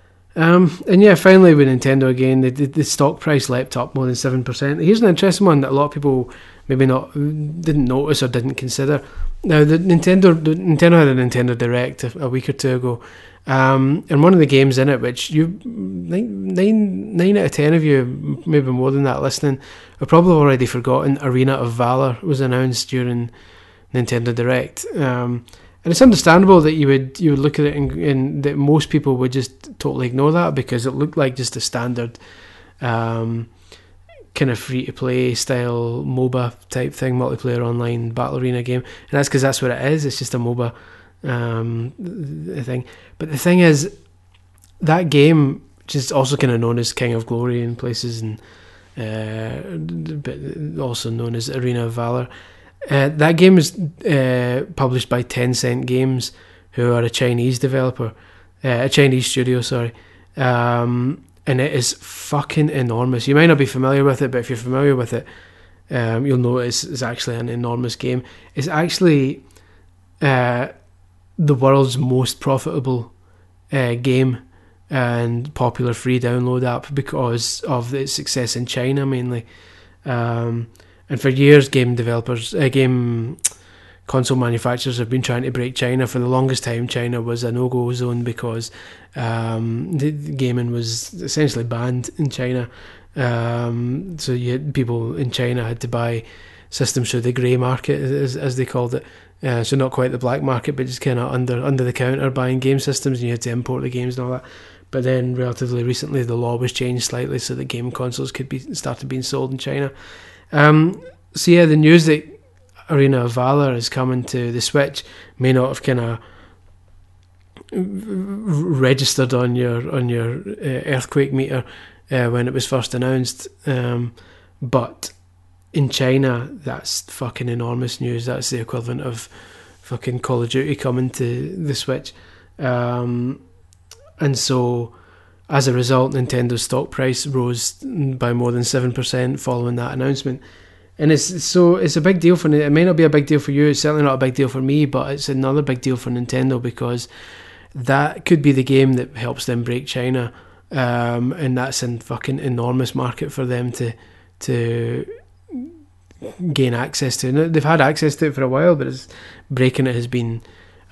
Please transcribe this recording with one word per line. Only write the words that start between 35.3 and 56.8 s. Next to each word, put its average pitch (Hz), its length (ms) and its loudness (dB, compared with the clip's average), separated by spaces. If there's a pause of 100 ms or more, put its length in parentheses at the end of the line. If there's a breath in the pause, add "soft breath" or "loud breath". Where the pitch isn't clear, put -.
style 120 720 -4
moba 127 500 -2 (140)
type 131 240 -4
thing, 127 220 -2
multiplayer 123 460 -2
online 120 460 -4
battle 123 300 -4
arena 123 240 -2
game. 123 180 -4
And - 300 -16
that's 139 180 0
'cause 131 140 2
that's 135 180 0
what 127 120 0
it 131 200 -2
is. 151 140 0
It's 131 120 -6
just - 160 -6
a 127 40 -2
moba, 120 340 -2 (500 loud breath)
um, 117 720 -4 (100)
th-, 156 640 -10
thing. 127 220 -6 (320 loud breath)
But 156 120 -8
the 143 80 -4
thing 180 200 4
is, 165 360 4 (840)
that 165 300 2
game, 147 520 6 (200)
which - 120 -10
is 135 160 -4
also 135 280 0
kinda 120 180 2
known 117 220 0
as 117 160 -4
King 120 180 -2
of 113 140 -4
Glory 120 360 -2
in 117 140 -6
places, 117 460 -8
and, 110 180 -8 (560 loud breath)
uh, 110 800 -8 (400)
but 147 680 -10
also 120 280 -6
known 117 260 -6
as 117 140 -6
Arena 123 340 -2
of 117 80 -6
Valor, 120 340 -4 (640 loud breath)
uh, 139 200 2
that 156 260 2
game 185 200 8
is, 156 220 2 (260)
uh, 127 600 0 (100)
published 127 320 -2
by 123 140 0
Tencent 123 640 -2
Games, 127 460 0 (400 soft breath)
who 120 200 0